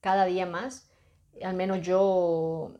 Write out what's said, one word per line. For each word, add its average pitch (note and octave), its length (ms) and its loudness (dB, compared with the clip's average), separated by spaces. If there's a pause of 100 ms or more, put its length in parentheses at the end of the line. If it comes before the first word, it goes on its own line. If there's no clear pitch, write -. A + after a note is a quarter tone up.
cada G3 220 2
día F#3 220 0
más. F#3+ 440 -10 (540)
Al F#3 80 -4
menos F#3 300 -2
yo E3+ 960 2